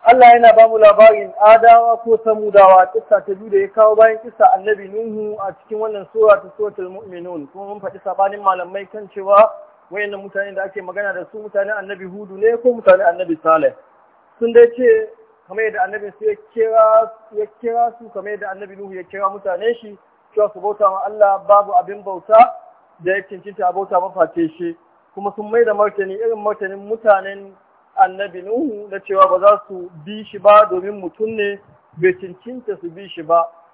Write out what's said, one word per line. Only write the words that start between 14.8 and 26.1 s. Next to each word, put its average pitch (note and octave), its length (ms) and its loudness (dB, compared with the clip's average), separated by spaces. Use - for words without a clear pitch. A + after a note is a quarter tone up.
kamar G3+ 160 -8
yadda G#3+ 200 -4
Annabi G3+ 340 -10
su G#3+ 80 -10
ya G#3 100 -2
kira, A3 580 2
ya G#3+ 140 -8
kira A#3 380 -4
su, A3+ 100 -20
kamar G3+ 220 -12
yadda G3+ 200 -12
Annabi G3 240 -18
Nuhu G3 180 -18
ya F#3 100 -16
kira F#3+ 260 -8
mutanen G3+ 460 -6
shi, G#3 220 -20
cewa G#3 180 0
su F#3+ 60 -18
bauta G3+ 300 -2
ma F#3+ 160 -8
Allah, G3+ 420 0
babu G3+ 280 2
abin G3 280 -4
bauta G#3+ 500 2
da F3 160 -6
ya G3 140 -8
cancanta F#3+ 380 -10
a F3+ 60 -4
bauta F#3+ 260 -4
ma F#3 100 -6
face E3+ 480 -4
shi. E3+ 180 -12
Kuma G3 220 -10
sun G#3+ 160 -14
mai A#3 140 2
da G#3+ 80 -2
martani G3+ 420 -4